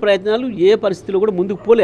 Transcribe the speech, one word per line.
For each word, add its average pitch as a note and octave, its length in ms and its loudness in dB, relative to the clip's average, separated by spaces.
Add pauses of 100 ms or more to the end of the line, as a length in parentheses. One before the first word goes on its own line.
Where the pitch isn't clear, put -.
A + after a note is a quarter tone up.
ప్రయత్నాలు G#3 420 0 (200)
ఏ G3 40 6 (140)
పరిస్థితిలో F#3+ 380 -2
కూడా G#3+ 160 0
ముందుకు F#3+ 280 -4
పోలే. A3+ 180 4